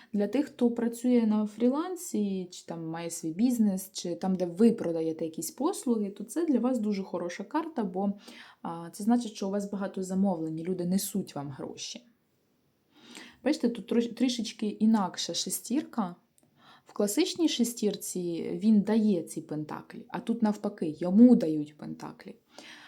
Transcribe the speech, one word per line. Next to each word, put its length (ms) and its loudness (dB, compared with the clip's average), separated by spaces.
Для 160 0
тих, 180 0
хто 240 0
працює 560 2
на 200 2
фрілансі, 1040 -2
чи 160 -18
там 220 -8
має 220 -6
свій 220 -6
бізнес, 600 2
чи 220 -6
там, 220 0
де 100 0
ви 260 6
продаєте 520 -2
якісь 260 -8
послуги, 600 -2
то 140 -12
це 220 -4
для 120 2
вас 200 0
дуже 240 -2
хороша 420 -6
карта, 400 -4
бо, 280 -2
а, 300 -10
це 120 -12
значить, 280 2
що 160 -6
у 20 -2
вас 200 -4
багато 320 -6
замовлень, 560 0
і 60 -8
люди 220 -4
несуть 480 -2
вам 160 -8
гроші. 560 -12
Бачите, 240 2
тут 240 -4
трош-, 220 2
трішечки 520 -2
інакша 680 2
шестірка. 840 -4
В 60 -20
класичній 560 0
шестірці 1000 -2
він 180 8
дає 420 4
ці 180 -8
пентаклі, 680 -10
а 120 -6
тут 220 -2
навпаки, 560 -2
йому 380 10
дають 400 -2
пентаклі. 580 -14